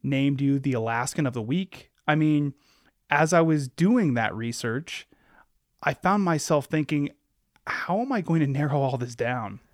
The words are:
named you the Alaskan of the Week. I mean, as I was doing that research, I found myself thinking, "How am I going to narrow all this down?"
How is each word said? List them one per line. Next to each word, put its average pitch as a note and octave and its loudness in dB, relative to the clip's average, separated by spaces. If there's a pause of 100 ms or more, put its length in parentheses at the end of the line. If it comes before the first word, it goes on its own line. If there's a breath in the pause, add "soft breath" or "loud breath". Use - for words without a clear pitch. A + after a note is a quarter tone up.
named C#3 0
you C#3 2
the C3+ -2
Alaskan A#2+ -2
of B2 -2
the A#2+ -4
Week. D#3 -6 (140)
I D3+ 2
mean, D3+ 2 (560 soft breath)
as D3+ 2
I F3 6
was D#3 2
doing F#3 2
that A2+ -2
research, A#2 -6 (760 soft breath)
I C#3 0
found G3 0
myself D#3 0
thinking, D3 -2 (540)
"How - -4
am C4+ -4
I A#3+ 0
going E3 2
to C#3+ 2
narrow C#3 0
all C3+ 0
this A#2+ -8
down?" A#2 -6 (120)